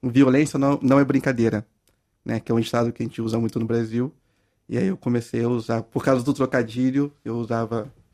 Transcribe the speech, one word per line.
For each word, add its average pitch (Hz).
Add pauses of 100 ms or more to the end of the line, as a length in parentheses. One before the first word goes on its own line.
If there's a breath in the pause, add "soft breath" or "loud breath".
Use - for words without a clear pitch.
Violência 131
Não, 139
Não 135
é 143
Brincadeira, 117 (580)
né, 117
que -
é -
um 117
ditado 117
que 120
a 117
gente 110
usa 113
muito 113
no 113
Brasil. 117 (540)
E 113
aí 185
eu 190
comecei 120
a 117
usar, 117
por -
causa 127
do 139
trocadilho, 131 (120)
eu 117
usava 113 (220)